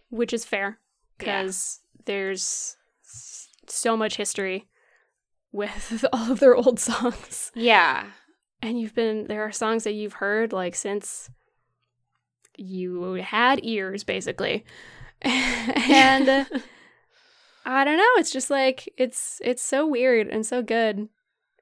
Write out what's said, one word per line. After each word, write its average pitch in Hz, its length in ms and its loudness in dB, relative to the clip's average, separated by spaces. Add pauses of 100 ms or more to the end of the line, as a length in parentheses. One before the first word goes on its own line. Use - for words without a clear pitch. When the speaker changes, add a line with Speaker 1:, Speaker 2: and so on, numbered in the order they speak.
(100)
Speaker 1:
Which 233 220 -4
is 226 120 -4
fair, 202 360 -6 (400)
Speaker 2:
Yeah. 196 220 -4
Speaker 1:
'cause - 380 -8 (260)
there's 190 720 -6 (280)
s-, - 440 -20 (200)
so 226 280 -2
much 214 200 -2
history 196 520 -6 (840)
with 208 560 -6
<laughs> - 40 -2
all 226 200 0
of 214 80 0
their 254 160 10
old 240 240 4
songs. - 720 -4
Speaker 2:
Yeah. 202 560 4 (500)
Speaker 1:
And 233 200 -4
you've 220 140 -6
been, 220 340 -2
there 214 140 -4
are 214 100 -6
songs 220 320 -2
that 214 80 -4
you've 214 220 -8
heard, 214 380 -2
like, 180 220 -4
since - 560 -8 (1300)
you 185 580 -8
had 220 480 2
ears, 202 420 -6
basically. 196 680 -4
<laughs> - 520 -20
And 269 1300 4
Speaker 2:
<laughs> 262 100 -4 (1000)
Speaker 1:
I 262 200 2
don't 302 140 2
know, 453 180 6
it's 349 160 4
just, 262 180 -4
like, 262 460 0
it's, - 480 -4
it's 247 180 -2
so 285 240 0
weird 247 420 4
and 220 180 -2
so 247 160 -2
good. 214 460 0 (540)